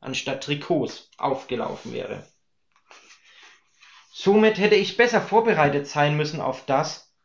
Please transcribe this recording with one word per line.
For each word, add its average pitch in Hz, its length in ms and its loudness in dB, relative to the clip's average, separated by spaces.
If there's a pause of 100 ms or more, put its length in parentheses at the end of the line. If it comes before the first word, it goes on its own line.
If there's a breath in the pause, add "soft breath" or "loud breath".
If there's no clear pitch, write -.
anstatt 131 420 -8
Trikots 147 760 -4
aufgelaufen 123 760 -6
wäre. - 340 -10 (1800 loud breath)
Somit 214 460 4
hätte 214 180 4
ich 196 220 0
besser 233 240 4
vorbereitet 156 640 2
sein 147 300 0
müssen 151 240 -4
auf - 240 -6
das, - 600 -4